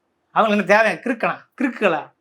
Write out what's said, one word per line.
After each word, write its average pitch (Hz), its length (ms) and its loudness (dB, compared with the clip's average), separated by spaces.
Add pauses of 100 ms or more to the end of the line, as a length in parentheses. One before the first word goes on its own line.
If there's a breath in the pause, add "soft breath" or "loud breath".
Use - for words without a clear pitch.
(300)
அவங்களுக்கு 202 440 2
என்ன 220 80 4
தேவை? 208 100 2
கிறுக்கனா, 175 420 -4 (260)
கிறுக்குகளா? 190 600 -2